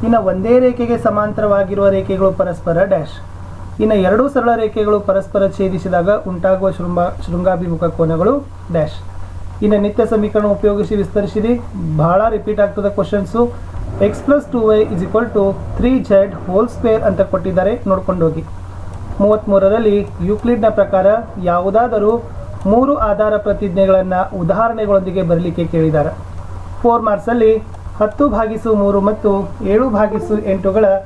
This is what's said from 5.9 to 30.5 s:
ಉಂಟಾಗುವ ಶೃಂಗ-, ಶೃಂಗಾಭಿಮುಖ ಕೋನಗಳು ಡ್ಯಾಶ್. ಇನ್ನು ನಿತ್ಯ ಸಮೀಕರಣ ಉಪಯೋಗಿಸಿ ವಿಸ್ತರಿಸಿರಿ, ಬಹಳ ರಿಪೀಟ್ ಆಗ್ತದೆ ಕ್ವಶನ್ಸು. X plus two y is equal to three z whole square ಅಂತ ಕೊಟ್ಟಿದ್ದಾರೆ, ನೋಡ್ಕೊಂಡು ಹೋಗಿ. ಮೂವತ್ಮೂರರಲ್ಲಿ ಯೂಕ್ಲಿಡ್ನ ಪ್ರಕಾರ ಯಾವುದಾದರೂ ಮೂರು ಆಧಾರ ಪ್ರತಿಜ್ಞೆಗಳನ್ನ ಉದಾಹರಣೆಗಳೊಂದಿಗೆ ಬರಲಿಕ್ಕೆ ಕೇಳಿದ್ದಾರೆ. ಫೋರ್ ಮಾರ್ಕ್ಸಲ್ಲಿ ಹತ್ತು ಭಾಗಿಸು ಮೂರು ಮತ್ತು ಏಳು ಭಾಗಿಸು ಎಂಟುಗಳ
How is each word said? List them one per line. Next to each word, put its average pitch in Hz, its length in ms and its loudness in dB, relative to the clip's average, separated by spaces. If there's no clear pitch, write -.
ಉಂಟಾಗುವ 190 600 0
ಶೃಂಗ-, 175 560 -4
ಶೃಂಗಾಭಿಮುಖ 175 580 -2
ಕೋನಗಳು 165 540 0
ಡ್ಯಾಶ್. 156 220 -2
ಇನ್ನು 208 180 2
ನಿತ್ಯ 208 260 0
ಸಮೀಕರಣ 208 400 0
ಉಪಯೋಗಿಸಿ 202 500 0
ವಿಸ್ತರಿಸಿರಿ, 208 640 0
ಬಹಳ 170 320 4
ರಿಪೀಟ್ 208 320 -2
ಆಗ್ತದೆ 202 300 0
ಕ್ವಶನ್ಸು. 202 560 0
X 208 120 2
plus 285 140 4
two 233 100 0
y 214 200 4
is 185 200 -4
equal 220 220 0
to 196 280 0
three 254 260 2
z - 60 -4
whole 208 160 2
square 220 360 0
ಅಂತ 190 180 0
ಕೊಟ್ಟಿದ್ದಾರೆ, 190 680 0
ನೋಡ್ಕೊಂಡು 190 380 0
ಹೋಗಿ. 160 200 -2
ಮೂವತ್ಮೂರರಲ್ಲಿ 208 880 2
ಯೂಕ್ಲಿಡ್ನ 214 440 0
ಪ್ರಕಾರ 285 380 2
ಯಾವುದಾದರೂ 208 840 0
ಮೂರು 262 300 4
ಆಧಾರ 214 400 0
ಪ್ರತಿಜ್ಞೆಗಳನ್ನ 190 800 0
ಉದಾಹರಣೆಗಳೊಂದಿಗೆ 196 880 0
ಬರಲಿಕ್ಕೆ 170 420 0
ಕೇಳಿದ್ದಾರೆ. 160 460 0
ಫೋರ್ 233 200 4
ಮಾರ್ಕ್ಸಲ್ಲಿ 220 560 2
ಹತ್ತು 214 280 2
ಭಾಗಿಸು 220 460 0
ಮೂರು 202 260 2
ಮತ್ತು 202 500 0
ಏಳು 214 260 2
ಭಾಗಿಸು 214 560 0
ಎಂಟುಗಳ 190 380 0